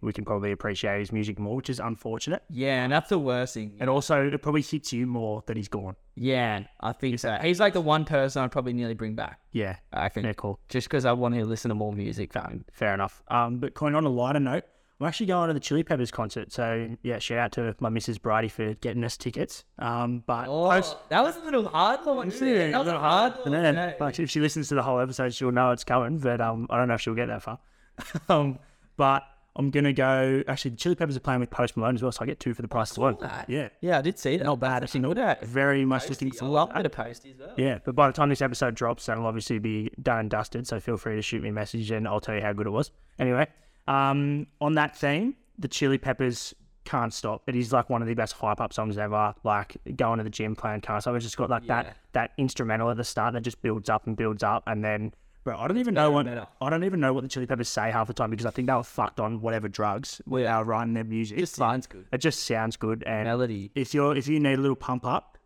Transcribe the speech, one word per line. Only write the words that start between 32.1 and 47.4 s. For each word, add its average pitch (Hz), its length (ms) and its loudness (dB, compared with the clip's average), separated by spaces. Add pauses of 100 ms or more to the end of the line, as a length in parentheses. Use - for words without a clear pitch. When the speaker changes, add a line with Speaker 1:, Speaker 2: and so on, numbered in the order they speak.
Speaker 1:
so - 100 -8
I 113 40 -4
get - 120 -4
two 120 160 -4
for 117 80 -8
the 117 60 -6
price 113 240 0
of - 60 -8
one. 123 240 4
Speaker 2:
That. - 280 -8
Speaker 1:
Yeah. 127 200 -2 (100)
Speaker 2:
Yeah, 175 180 2
I 135 40 2
did 156 180 -2
see 143 160 2
that. 135 80 -2
Speaker 1:
Not 139 160 0
bad, 127 240 0
Speaker 2:
That's 127 100 -6
Speaker 1:
actually. 135 200 2
Speaker 2:
good. 214 280 2
Speaker 1:
Very 139 420 4
much 131 220 2
Speaker 2:
Posty. 135 200 -4
Speaker 1:
looking 131 120 -4
Speaker 2:
I - 40 -14
Speaker 1:
forward 139 120 0
Speaker 2:
love 156 140 4
Speaker 1:
to - 60 -10
Speaker 2:
a - 20 -8
bit 160 160 0
Speaker 1:
that. - 80 -8
Speaker 2:
of 113 60 -6
Posty 120 260 -16
as 127 80 -20
well. 156 160 -18
Speaker 1:
Yeah, 127 280 2
but 127 120 -2
by 143 100 8
the 131 60 2
time 147 160 4
this 139 120 2
episode 123 360 2
drops, 117 300 -2
that'll 113 200 -2
obviously 113 320 -2
be 107 320 -2 (100)
done 120 200 2
and 110 100 -4
dusted, 110 380 -4
so 113 100 -4
feel 113 180 -2
free 107 200 -4
to 104 60 -2
shoot - 200 -4
me 107 60 -4
a 107 40 -2
message 107 380 -4
and 110 160 -2
I'll 104 140 0
tell 110 160 -4
you 104 40 0
how 104 120 0
good 104 160 -2
it - 20 -2
was. 113 220 -2 (260)
Anyway, 131 300 2 (400)
um, 143 580 2 (140)
on 151 140 2
that 151 220 2
theme, 165 380 0 (240)
the 165 100 -4
Chili 135 300 2
Peppers, 127 560 -2 (300)
Can't 117 280 -2
Stop. 107 360 -6